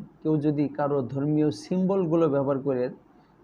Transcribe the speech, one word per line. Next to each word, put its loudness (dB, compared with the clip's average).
কেউ 0
যদি 0
কারো -2
ধর্মীয় 0
সিম্বলগুলো 0
ব্যবহার 0
করে -2